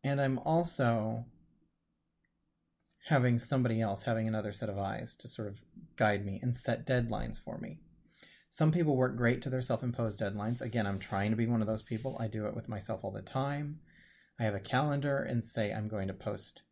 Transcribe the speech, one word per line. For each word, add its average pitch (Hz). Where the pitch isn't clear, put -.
And 139
I'm 131
also 117
having 123
somebody 117
else, 101
having 113
another 107
set 110
of 98
eyes 107
to -
sort 107
of 101
guide 101
me 98
and 123
set -
deadlines 113
for -
me. -
Some 156
people 156
work 127
great 120
to -
their 127
self-imposed 117
deadlines. 107
Again, 113
I'm 98
trying 101
to 110
be 113
one 117
of 107
those 110
people. 117
I 113
do 107
it -
with 113
myself 107
all 98
the 101
time. 143
I 123
have 107
a 98
calendar 143
and 117
say, 104
"I'm 107
going 104
to 98
post -